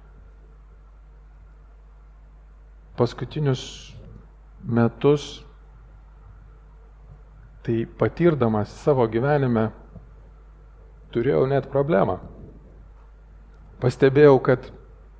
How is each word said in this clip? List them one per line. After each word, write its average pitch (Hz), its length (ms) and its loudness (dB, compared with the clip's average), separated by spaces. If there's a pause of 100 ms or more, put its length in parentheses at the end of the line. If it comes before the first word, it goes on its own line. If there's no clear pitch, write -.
(3000)
Paskutinius 131 640 -2 (1000)
metus, 120 640 0 (2250)
tai 117 220 -2
patirdamas 117 840 0 (120)
savo 131 240 2
gyvenime, 120 600 0 (1400)
turėjau 135 360 0
net 139 220 -2
problemą. 143 480 0 (1600)
Pastebėjau, 135 640 6
kad - 300 -2 (500)